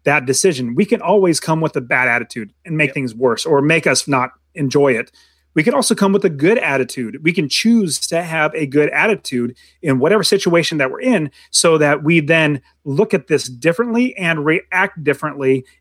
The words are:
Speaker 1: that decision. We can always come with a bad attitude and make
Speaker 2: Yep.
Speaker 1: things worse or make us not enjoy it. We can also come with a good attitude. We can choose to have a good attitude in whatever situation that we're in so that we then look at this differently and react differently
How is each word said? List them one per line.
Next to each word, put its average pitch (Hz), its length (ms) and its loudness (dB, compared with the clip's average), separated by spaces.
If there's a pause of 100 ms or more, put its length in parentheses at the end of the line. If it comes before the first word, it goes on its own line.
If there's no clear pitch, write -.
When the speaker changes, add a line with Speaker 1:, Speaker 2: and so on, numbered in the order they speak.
Speaker 1:
that 143 200 2
decision. 131 480 0
We 180 120 2
can 208 160 -2
always 180 380 2
come 160 220 -2
with 160 140 -2
a 143 60 -6
bad 127 260 0
attitude 117 440 -4 (140)
and 160 120 -6
make 151 120 2
Speaker 2:
Yep. 139 60 -14
Speaker 1:
things 127 200 -6
worse 117 300 0
or 143 160 2
make 160 240 2
us 135 220 0
not 127 240 0 (240)
enjoy 143 380 2
it. 98 180 -4 (440)
We 156 80 2
can 240 100 2
also 254 220 2
come 196 180 2
with 202 100 0
a 196 60 4
good 156 300 2
attitude. 131 640 -4
We 170 100 0
can 170 160 -2
choose 220 580 0
to 165 160 -2
have 160 320 -2
a 160 100 -4
good 143 260 2
attitude 139 680 -2 (240)
in 135 180 0
whatever 190 240 2
situation 170 540 0
that 135 120 0
we're - 120 -12
in 196 300 0 (180)
so 165 300 4
that 147 240 2
we 165 180 4
then 151 400 2 (240)
look 151 280 0
at 175 140 -2
this 151 220 0
differently 220 680 -2
and 165 300 -2
react 180 580 -2
differently 139 640 0 (160)